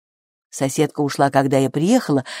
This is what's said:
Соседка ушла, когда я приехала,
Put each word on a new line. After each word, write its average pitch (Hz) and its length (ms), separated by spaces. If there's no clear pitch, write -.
Соседка 143 500
ушла, 139 300
когда 135 260
я 131 120
приехала, 151 540